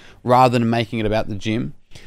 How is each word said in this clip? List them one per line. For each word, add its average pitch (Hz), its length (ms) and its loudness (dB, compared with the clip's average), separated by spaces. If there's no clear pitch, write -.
rather 123 380 4
than 117 100 0
making 117 300 -2
it 107 60 -2
about 107 240 -2
the 107 60 -8
gym?" 113 400 -6